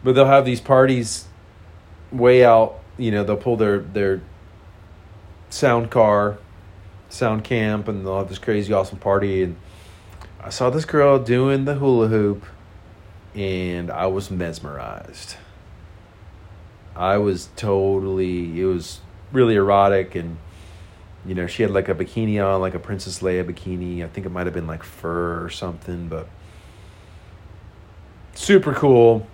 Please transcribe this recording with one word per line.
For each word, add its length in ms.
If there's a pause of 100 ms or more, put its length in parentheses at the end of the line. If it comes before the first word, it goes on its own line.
But 120
they'll 100
have 220
these 160
parties 640 (840)
way 320
out, 360 (180)
you 140
know, 120
they'll 140
pull 220
their, 220
their 420 (1300)
sound 400
car, 480 (720)
sound 340
camp, 420
and 200
they'll 100
have 140
this 80
crazy 340
awesome 240
party. 460
And 140 (840)
I 60
saw 220
this 160
girl 320
doing 480
the 80
hula 340
hoop, 380 (880)
and 560
I 160
was 240
mesmerized. 1040 (1600)
I 220
was 380
totally, 1000
it 60
was 360 (320)
really 240
erotic, 580
and, 240 (880)
you 80
know, 120
she 160
had, 100
like, 180
a 40
bikini 480
on, 200
like, 120
a 40
Princess 420
Leia 240
bikini. 580
I 60
think 180
it 40
might 160
have 80
been, 120
like, 160
fur 600
or 60
something, 580
but 180 (2000)
super 400
cool. 600